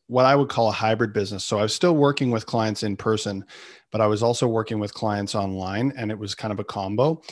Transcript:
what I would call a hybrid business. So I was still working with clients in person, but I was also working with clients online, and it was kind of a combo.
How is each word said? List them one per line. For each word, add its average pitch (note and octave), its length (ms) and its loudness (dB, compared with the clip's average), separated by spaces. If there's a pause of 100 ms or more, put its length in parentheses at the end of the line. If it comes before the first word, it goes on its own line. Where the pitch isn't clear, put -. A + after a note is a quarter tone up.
what B2+ 180 4
I C3+ 100 6
would C#3+ 140 2
call A#2 180 2
a G#2 60 0
hybrid A2 400 0
business. G2 320 -4
So A2 120 0
I G2+ 40 2
was G#2+ 120 0
still F3 220 4
working C#3+ 340 4
with A2+ 160 -2
clients A2 380 -2
in G2+ 140 -2
person, G#2 480 -2 (440)
but G#2+ 120 0
I A2 60 6
was G#2+ 140 2
also A#2+ 280 2
working A2+ 300 -2
with G#2 140 -4
clients G#2 400 -2
online, G2 640 -2
and A2 160 -6
it G#2 80 -8
was G2+ 160 -8
kind A2 160 -6
of G2+ 80 -6
a G#2 60 -6
combo. A2 560 -2 (100)